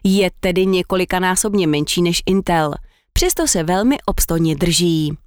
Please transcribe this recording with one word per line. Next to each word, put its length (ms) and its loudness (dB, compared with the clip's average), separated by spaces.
Je 260 2
tedy 260 0
několikanásobně 1000 0
menší 360 0
než 240 0
Intel, 480 0
přesto 340 0
se 160 -2
velmi 340 2
obstojně 500 0
drží. 560 0